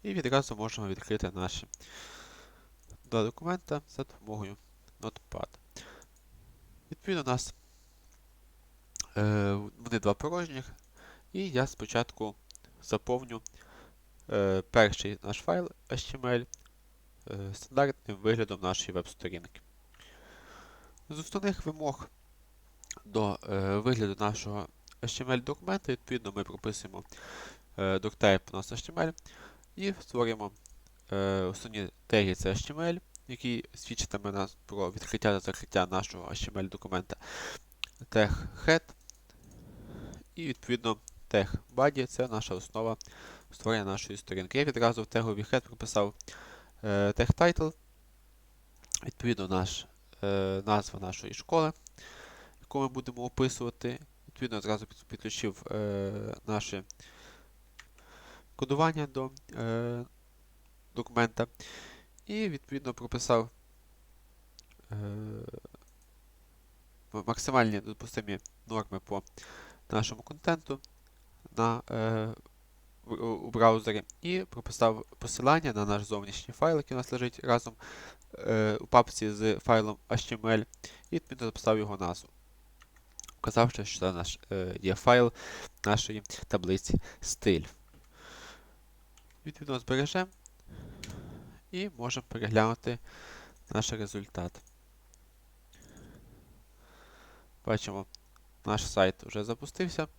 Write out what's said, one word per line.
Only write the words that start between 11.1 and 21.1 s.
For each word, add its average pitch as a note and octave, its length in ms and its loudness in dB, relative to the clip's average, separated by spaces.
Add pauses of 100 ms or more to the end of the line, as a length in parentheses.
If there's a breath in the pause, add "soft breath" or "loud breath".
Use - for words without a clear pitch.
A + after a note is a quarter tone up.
і F#3+ 180 -2
я C3 160 4
спочатку A2 680 -2 (480)
заповню, B2 600 -2 (880 loud breath)
е, G2 400 4
перший G#2 520 6
наш G2+ 160 -6
файл F3 320 0 (180)
H - 260 -6
T C3+ 60 -10
M - 0 -
L, B2 260 0 (840)
е, G2 240 -6
стандартним C3+ 600 0
виглядом G#2 440 2
нашої F#2 320 0
веб-сторінки. - 680 -8 (1500 loud breath)
З D3+ 100 -10